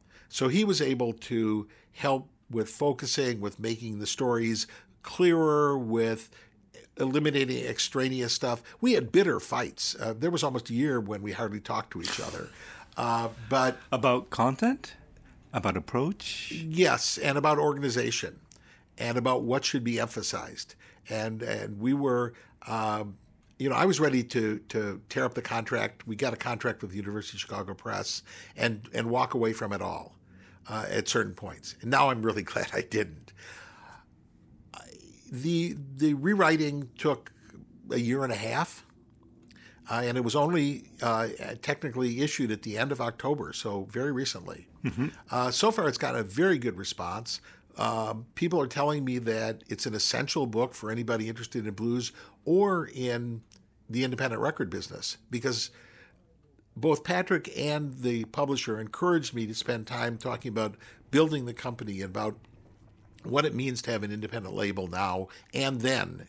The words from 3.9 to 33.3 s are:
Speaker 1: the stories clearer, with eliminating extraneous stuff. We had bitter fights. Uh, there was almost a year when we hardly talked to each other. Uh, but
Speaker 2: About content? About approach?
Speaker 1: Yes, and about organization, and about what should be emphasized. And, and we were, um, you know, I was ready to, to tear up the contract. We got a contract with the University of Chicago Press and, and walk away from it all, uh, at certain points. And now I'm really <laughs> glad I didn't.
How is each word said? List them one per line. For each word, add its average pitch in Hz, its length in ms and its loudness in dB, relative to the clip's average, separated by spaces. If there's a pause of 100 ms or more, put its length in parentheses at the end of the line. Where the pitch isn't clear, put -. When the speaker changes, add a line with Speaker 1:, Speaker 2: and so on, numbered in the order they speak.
Speaker 1:
the 104 60 -4
stories 117 600 2 (360)
clearer, 151 760 6
with 113 500 2 (680)
eliminating 135 680 2
extraneous 127 680 0
stuff. 120 300 0 (180)
We 247 120 6
had 131 180 4
bitter 180 300 6
fights. - 580 -2
Uh, 110 180 -2
there 147 140 0
was 160 140 0
almost 127 260 -2
a 117 40 -2
year 127 260 4
when 101 220 -4
we 104 100 -4
hardly 107 260 -4
talked - 340 -4
to 87 100 -8
each - 180 -4
other. - 300 -8 (460)
Uh, 117 320 0 (200)
but 127 300 4 (120)
Speaker 2:
About 127 400 4
content? 135 640 2 (580)
About 92 260 0
approach? - 720 -4
Speaker 1:
Yes, 160 640 2
and 143 220 2
about 147 200 4
organization, 127 840 0 (580)
and 117 180 -2
about 123 280 2
what 127 200 2
should 131 180 0
be 117 160 0
emphasized. - 760 -6 (340)
And, 110 340 -4
and 107 380 -6
we 127 140 4
were, 123 400 2 (320)
um, 107 500 -2 (420)
you 131 120 0
know, 123 60 2
I 156 100 6
was 185 120 4
ready 139 260 4
to, 110 340 0 (100)
to 101 400 -2
tear 131 160 0
up 123 80 0
the 120 100 -4
contract. 113 640 -2
We 110 100 -4
got 120 180 0
a - 20 -10
contract 117 460 -4
with 98 80 -8
the 95 80 -8
University 101 380 -6
of 95 40 -10
Chicago 101 320 -6
Press - 500 -6 (340)
and, 110 260 -2 (100)
and 113 160 -2
walk 123 240 2
away 113 220 2
from 107 180 -4
it 95 80 -4
all, 90 360 -8 (520)
uh, 110 220 -4
at 101 180 0
certain 104 260 0
points. - 460 -14
And 117 100 -4
now 139 200 6
I'm 120 120 0
really 107 200 0
<laughs> - 20 -6
glad - 300 -2
I - 80 0
didn't. - 500 -4 (1400)